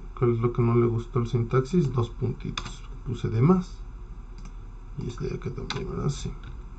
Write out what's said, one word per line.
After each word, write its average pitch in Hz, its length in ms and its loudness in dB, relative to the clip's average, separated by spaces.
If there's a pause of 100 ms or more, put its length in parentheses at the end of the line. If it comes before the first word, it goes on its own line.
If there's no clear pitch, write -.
(180)
¿Cuál 120 160 4
es 113 60 2
lo 120 120 2
que 123 120 2
no 117 100 6
le 120 140 8
gustó 113 320 0
el 117 80 0
sintaxis? 127 640 2
Dos 120 160 2
puntitos. - 720 -4 (220)
Puse 113 240 -2
de 110 140 4
más. 180 340 6 (1200)
Y 120 100 -4
este - 200 -4
de - 80 -2
acá - 160 -6
también, - 360 -6
¿verdad? - 220 -2
Sí. - 220 -4 (480)